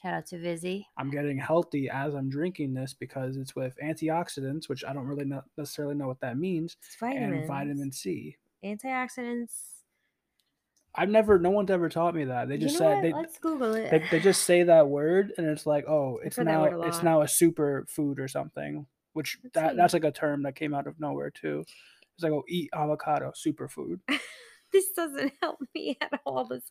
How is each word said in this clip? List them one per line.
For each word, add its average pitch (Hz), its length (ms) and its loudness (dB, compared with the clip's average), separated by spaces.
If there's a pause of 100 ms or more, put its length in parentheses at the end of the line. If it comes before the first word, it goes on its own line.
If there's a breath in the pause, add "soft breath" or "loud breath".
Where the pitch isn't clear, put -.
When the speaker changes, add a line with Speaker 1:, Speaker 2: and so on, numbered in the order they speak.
Speaker 1:
Shout 180 140 -6
out 165 100 -6
to 175 140 -12
Vizzy. 175 480 -6 (100)
Speaker 2:
I'm 135 140 -4
getting 143 260 -2
healthy 147 500 0
as 147 280 -4
I'm 135 160 -4
drinking 147 420 -4
this 127 220 -6
because 127 420 -8
it's 135 180 -10
with 131 220 -6
antioxidants, 156 920 -4
which 127 160 -6
I 135 100 -6
don't 139 120 -8
really 143 200 -6
know, 139 180 -6 (120)
necessarily 147 380 -6
know 143 140 -4
what 131 140 -6
that 127 180 -4
means, 170 420 -4
Speaker 1:
It's - 180 -20
Speaker 2:
and 240 200 -4
Speaker 1:
vitamins. 175 280 -2
Speaker 2:
vitamin 139 440 -4
C. 151 460 -8 (280)
Speaker 1:
Antioxidants. 240 840 -6 (1400)
Speaker 2:
I've 185 140 2
never, 208 280 8
no 170 140 4
one's 202 180 2
ever 175 200 2
taught 170 260 0
me 151 100 -2
that. 127 240 -2
They 139 60 -4
Speaker 1:
You 147 60 -2
Speaker 2:
just 294 180 0
Speaker 1:
know - 80 6
Speaker 2:
said - 80 6
Speaker 1:
what? 403 80 2
Speaker 2:
they, 330 100 2
Speaker 1:
Let's 320 240 -6
Google 254 380 -2
it. 220 160 -2
Speaker 2:
they, 160 180 6
they 165 100 2
just 185 260 4
say 175 180 6
that 165 240 10
word, 160 500 2
and 170 100 0
it's 151 200 -2
like, 147 200 2
"Oh, 139 340 2
Speaker 1:
I've - 40 -8
Speaker 2:
it's 135 120 -8
Speaker 1:
heard 165 100 0
that 160 60 4
Speaker 2:
now, 156 100 4
Speaker 1:
word 151 100 4
a 170 140 -6
Speaker 2:
it's 165 100 -2
Speaker 1:
lot. 170 60 -4
Speaker 2:
now 160 180 6
a 151 60 4
super 147 600 2
food 143 320 -4
or 135 80 -4
something," 147 600 -8 (260)
which - 300 -6
Speaker 1:
Let's 247 100 -16
Speaker 2:
that, 160 200 2
Speaker 1:
see. - 40 -6
Speaker 2:
that's, 175 160 6
like, 160 120 2
a 147 60 2
term 147 300 -2
that 139 140 -4
came 147 180 -4
out 143 140 -4
of 156 120 -12
nowhere, 143 300 -4
too. 151 340 -6 (520 loud breath)
It's 170 80 -10
like, 156 80 2
"Oh, 147 180 0
eat 165 240 -4
avocado, 151 600 -2
superfood." - 640 -6 (100)
Speaker 1:
<laughs> 285 100 0 (540 loud breath)
This 381 180 4
doesn't 277 400 -4 (100)
help - 180 -4 (140)
me - 280 -6
at 294 240 -4
all, 262 180 -2
this 247 280 -10